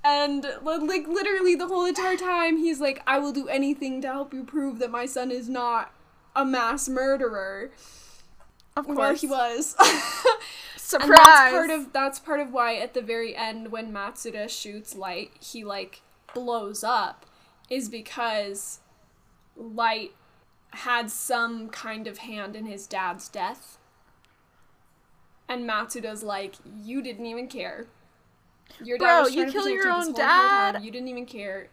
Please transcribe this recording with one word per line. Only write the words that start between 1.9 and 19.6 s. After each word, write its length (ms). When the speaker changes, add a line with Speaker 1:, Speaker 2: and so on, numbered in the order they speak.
Speaker 1:
time, 400
he's 240
like, 260
"I 140
will 120
do 140
anything 560
to 60
help 260
you 80
prove 380
that 100
my 160
son 240
is 180
not 440
a 100
mass 440
murderer." 800
Speaker 2:
Of 120
Speaker 1:
Well, 80
Speaker 2:
course. 240
Speaker 1:
he 80
was. 500
<laughs> 960
Speaker 2:
Surprise! 320
Speaker 1:
And 100
that's 340
part 180
of, 220
that's 260
part 220
of 120
why 240
at 180
the 80
very 340
end, 340
when 220
Matsuda 580
shoots 460
Light, 440
he, 220
like, 400
blows 480
up, 420
is 180
because 920
Light 580